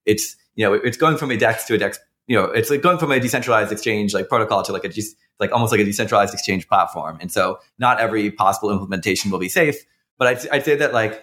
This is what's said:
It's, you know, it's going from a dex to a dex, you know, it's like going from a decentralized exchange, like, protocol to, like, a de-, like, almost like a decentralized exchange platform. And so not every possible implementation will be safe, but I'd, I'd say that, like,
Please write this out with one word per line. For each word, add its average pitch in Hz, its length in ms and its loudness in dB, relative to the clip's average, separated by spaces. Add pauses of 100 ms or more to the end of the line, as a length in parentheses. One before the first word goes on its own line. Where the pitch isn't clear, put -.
It's, - 320 0 (180)
you 110 100 0
know, 98 80 4
it's 120 220 0
going 160 220 2
from 139 140 -4
a 117 60 0
dex 113 280 0
to - 80 0
a 107 40 4
dex, 98 220 -4 (280)
you 120 100 2
know, 95 80 4
it's 110 240 -2
like 143 120 0
going 180 160 4
from 160 140 -2
a 131 80 2
decentralized 120 520 0
exchange, 104 420 -2
like, 95 160 -4
protocol 107 340 0
to, - 80 -6
like, 95 140 -6
a 98 40 -8
de-, 104 140 -8 (360)
like, 98 120 -2
almost 117 220 0
like 107 80 2
a - 20 4
decentralized 101 500 2
exchange - 360 -4
platform. 82 500 0
And 90 100 -10
so 92 300 -2 (200)
not 123 200 2
every 107 320 0
possible 98 400 0
implementation 95 580 -2
will 92 100 -2
be 92 100 -4
safe, 151 260 2 (420)
but 127 120 2
I'd, 127 180 -2
I'd 143 180 -2
say 147 120 2
that, 139 160 0
like, 110 300 -2